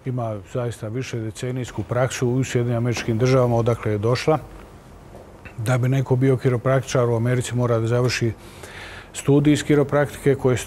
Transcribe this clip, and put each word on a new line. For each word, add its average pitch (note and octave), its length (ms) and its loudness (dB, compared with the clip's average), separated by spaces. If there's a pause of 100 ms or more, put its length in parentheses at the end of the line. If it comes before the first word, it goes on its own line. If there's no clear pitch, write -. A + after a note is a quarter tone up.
ima A#2+ 320 -4 (160)
zaista A#2+ 360 -6
više B2 300 -6
decenijsku A#2+ 640 -6
praksu B2 480 0
u B2+ 140 0
Sjedinjenim A#2+ 320 -2
Američkim A#2 420 -2
Državama, B2+ 380 4
odakle A#2 360 0
je G#2+ 60 -2
došla. B2 400 0 (1200)
Da B2 200 0
bi B2 100 0
neko C3 280 2
bio C3 200 4
kiropraktičar C3 720 2
u A#2 80 2
Americi, A#2+ 380 0
mora A#2+ 240 2
da A2+ 80 0
završi A#2+ 460 0 (840)
studij C#3+ 380 4
iz C#3 120 2
kiropraktike C#3+ 680 2
koji C3 220 2 (100)